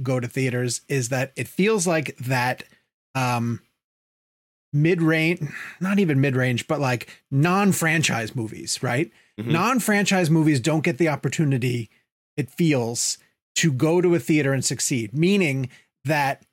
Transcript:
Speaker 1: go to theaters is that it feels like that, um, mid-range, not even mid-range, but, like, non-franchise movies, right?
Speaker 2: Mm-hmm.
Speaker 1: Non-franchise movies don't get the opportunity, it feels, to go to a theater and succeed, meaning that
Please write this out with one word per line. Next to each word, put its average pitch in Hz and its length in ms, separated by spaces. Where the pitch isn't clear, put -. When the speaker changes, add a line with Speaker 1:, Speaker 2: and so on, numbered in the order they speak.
Speaker 1:
go 127 160
to 123 80
theaters 123 640
is 131 200
that 131 280
it 131 100
feels 196 400
like 160 300
that, 123 480
um, 120 460
mid-range, 160 680
not 196 200
even 151 200
mid-range, 127 480
but, 147 120
like, 127 280
non-franchise 160 1040
movies, - 460
right? 123 300
Speaker 2:
Mm-hmm. 117 120
Speaker 1:
Non-franchise 196 800
movies 156 300
don't 147 240
get 175 140
the 165 120
opportunity, 131 800
it 143 120
feels, 127 680
to 160 160
go 156 300
to 170 140
a 156 40
theater 147 340
and 135 120
succeed, 113 480
meaning 156 560
that 139 480